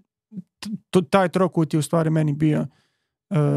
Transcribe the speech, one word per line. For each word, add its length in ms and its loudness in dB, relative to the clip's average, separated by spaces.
t-, 100 -12
t-, 200 0
taj 180 2
trokut 460 0
je 40 2
u 40 0
stvari 280 -2
meni 220 0
bio, 340 0
e, 60 -2